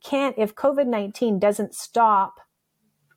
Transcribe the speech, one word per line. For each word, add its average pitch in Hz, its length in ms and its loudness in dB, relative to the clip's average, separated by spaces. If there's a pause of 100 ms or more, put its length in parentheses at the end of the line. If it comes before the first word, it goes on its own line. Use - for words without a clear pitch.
can't, 269 340 -2
if 208 180 -2
covid 277 320 0
nineteen 208 520 -2
doesn't 208 340 0
stop, 214 680 0 (760)